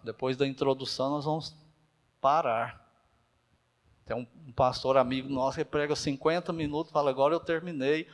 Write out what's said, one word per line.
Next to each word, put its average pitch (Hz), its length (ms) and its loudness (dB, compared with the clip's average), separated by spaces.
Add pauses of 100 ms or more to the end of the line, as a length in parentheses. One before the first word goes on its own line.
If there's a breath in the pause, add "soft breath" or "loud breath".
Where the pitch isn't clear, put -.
Depois 131 320 -4
da 139 100 0
introdução 135 640 0
nós 147 140 -2
vamos 156 320 -4 (640)
parar. 123 680 0 (1160)
Tem 113 120 -6
um, 123 100 -8 (200)
um 123 60 -18
pastor 131 460 4
amigo 131 300 2
nosso 131 280 -2
que 156 80 -2
prega 147 320 -2
cinquenta 160 560 -2
minutos, 156 400 -4
fala, 147 180 2
agora 139 240 4
eu 165 60 0
terminei 160 720 -2